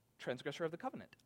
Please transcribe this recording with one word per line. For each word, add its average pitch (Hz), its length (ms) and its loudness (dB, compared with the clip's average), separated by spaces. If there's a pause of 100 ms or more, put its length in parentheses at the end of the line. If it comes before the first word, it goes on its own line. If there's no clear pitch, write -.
(180)
transgressor 143 460 0
of 160 60 4
the 170 60 -2
covenant. 247 340 -4 (160)